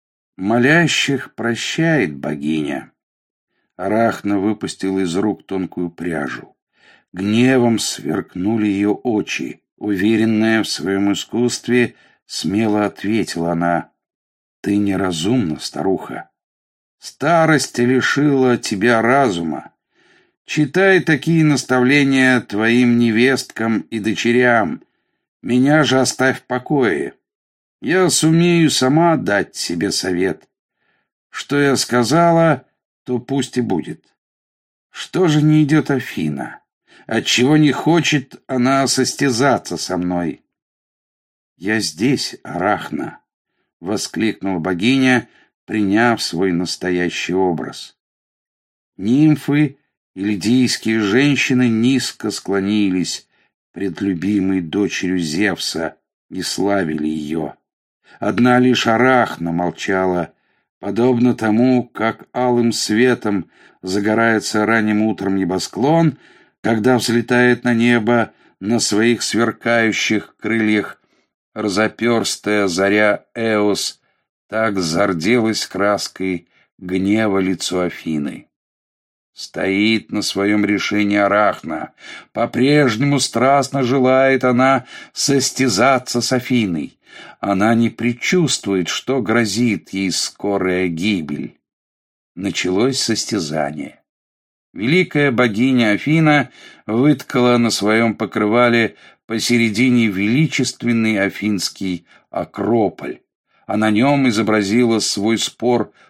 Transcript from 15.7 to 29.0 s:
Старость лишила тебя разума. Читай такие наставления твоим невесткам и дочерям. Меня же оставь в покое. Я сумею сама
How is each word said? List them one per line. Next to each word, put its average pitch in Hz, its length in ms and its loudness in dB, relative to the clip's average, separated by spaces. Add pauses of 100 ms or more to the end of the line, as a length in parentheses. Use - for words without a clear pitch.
Старость 156 800 2
лишила 131 800 2
тебя 113 460 0
разума. 95 720 0 (720)
Читай 180 540 2
такие 160 440 2
наставления 131 960 2
твоим 117 580 2
невесткам 117 840 0
и - 180 -8
дочерям. 113 840 0 (600)
Меня 135 420 2
же 131 160 2
оставь 127 400 -2
в - 40 -20
покое. 123 680 -2 (720)
Я 175 260 2
сумею 165 640 4
сама 156 480 2